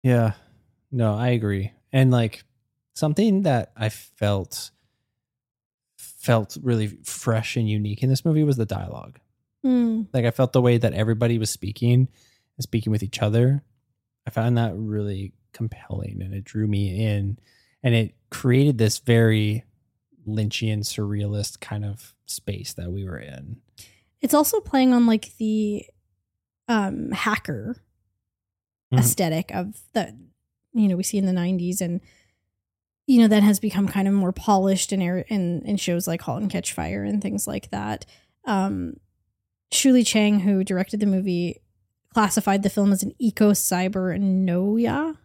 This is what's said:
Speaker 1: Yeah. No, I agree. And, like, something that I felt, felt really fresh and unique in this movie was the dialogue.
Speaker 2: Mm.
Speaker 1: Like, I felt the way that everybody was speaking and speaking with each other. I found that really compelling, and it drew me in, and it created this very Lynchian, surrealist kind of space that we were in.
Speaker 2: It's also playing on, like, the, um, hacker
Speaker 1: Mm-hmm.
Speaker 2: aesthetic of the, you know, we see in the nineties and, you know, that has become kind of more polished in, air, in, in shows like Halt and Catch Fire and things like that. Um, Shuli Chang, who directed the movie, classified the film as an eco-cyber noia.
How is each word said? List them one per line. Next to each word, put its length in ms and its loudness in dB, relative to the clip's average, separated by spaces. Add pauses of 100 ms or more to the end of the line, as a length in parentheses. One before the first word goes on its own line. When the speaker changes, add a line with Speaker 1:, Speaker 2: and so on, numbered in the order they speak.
Speaker 1:
Yeah. 300 2 (580)
No, 240 0
I 140 0
agree. 440 -2 (200)
And, 180 6
like, 340 0 (500)
something 480 2
that 340 0
I 140 -2
felt, 800 -6 (1300)
felt 640 -2
really 420 0
fresh 520 -4
and 120 0
unique 340 -2
in 60 0
this 160 0
movie 200 2
was 120 0
the 100 -2
dialogue. 540 -10 (440)
Speaker 2:
Mm. 480 0
Speaker 1:
Like, 120 0
I 60 4
felt 220 0
the 100 4
way 160 4
that 160 0
everybody 440 0
was 120 -2
speaking 580 0 (480)
and 60 -10
speaking 280 -4
with 120 0
each 200 -8
other. 400 2 (640)
I 40 -12
found 280 0
that 160 0
really 580 -6 (200)
compelling, 680 -8
and 120 -10
it 100 -10
drew 220 -4
me 380 -2
in, 340 -2 (440)
and 120 2
it 200 0 (160)
created 480 2
this 200 2
very 680 2 (600)
Lynchian, 540 -2
surrealist 800 -6
kind 240 -8
of 300 -12 (120)
space 480 -10
that 160 -10
we 140 -8
were 140 -10
in. 420 -16 (600)
Speaker 2:
It's 140 0
also 260 2
playing 320 2
on, 140 6
like, 320 0
the, 460 -2 (840)
um, 460 -2
hacker 640 -6 (1160)
Speaker 1:
Mm-hmm. 60 4
Speaker 2:
aesthetic 560 0
of 260 -8 (140)
the, 200 -2 (600)
you 120 4
know, 120 2
we 40 -2
see 140 -4
in 80 0
the 80 2
nineties 480 -2
and, 220 -4 (1040)
you 160 8
know, 60 8
that 140 6
has 160 6
become 300 -2
kind 180 0
of 60 2
more 200 2
polished 600 0
in, 80 -2
air, 280 -2
in, 360 -2
in 140 -2
shows 280 -2
like 140 -4
Halt 220 -6
and 80 -4
Catch 240 -6
Fire 280 -6
and 200 -4
things 240 -6
like 240 -8
that. 340 -8 (400)
Um, 540 -4 (760)
Shuli 340 4
Chang, 340 2
who 220 2
directed 380 -2
the 60 2
movie, 560 -2 (500)
classified 500 2
the 60 0
film 240 2
as 100 0
an 160 -8
eco-cyber 1040 0
noia. 1040 0